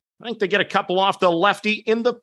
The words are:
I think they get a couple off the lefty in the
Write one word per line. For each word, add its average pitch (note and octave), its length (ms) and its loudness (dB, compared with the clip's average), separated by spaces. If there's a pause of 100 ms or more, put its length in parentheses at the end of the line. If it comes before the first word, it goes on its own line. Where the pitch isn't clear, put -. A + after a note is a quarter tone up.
(200)
I - 60 -16
think A#3+ 120 -8
they G3 100 -2
get G3 120 0
a F3 60 -2
couple F#3+ 340 -2
off G3 180 0
the F#3 120 4
lefty F#3 420 2
in A3 300 -2
the A#3+ 200 -2